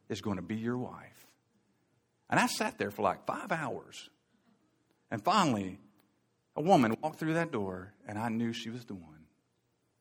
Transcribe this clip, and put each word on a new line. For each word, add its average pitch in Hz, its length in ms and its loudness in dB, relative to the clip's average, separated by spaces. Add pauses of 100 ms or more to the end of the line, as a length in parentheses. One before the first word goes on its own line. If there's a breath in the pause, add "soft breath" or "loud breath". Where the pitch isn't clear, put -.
(100)
is 104 120 -6
gonna 95 200 -4
be 95 140 -6
your 117 220 -2
wife." 90 500 -10 (1040)
And 151 80 6
I 233 80 4
sat - 320 -4
there 202 120 0
for, 214 120 -4
like, - 220 0
five - 280 -4
hours. 123 560 -8 (1000)
And 110 140 -6
finally, 131 560 4 (800)
a - 40 -2
woman 151 400 6
walked 156 180 -6
through 160 160 0
that 170 160 0
door, 95 420 -6 (120)
and 104 140 -8
I 117 80 -2
knew 117 240 0
she 113 180 -8
was 120 140 -10
the 101 120 -12
one. 78 320 -18 (720)